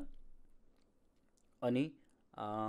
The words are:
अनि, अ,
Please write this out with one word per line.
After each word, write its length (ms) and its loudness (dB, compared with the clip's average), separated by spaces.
अनि, 280 4
अ, 100 -2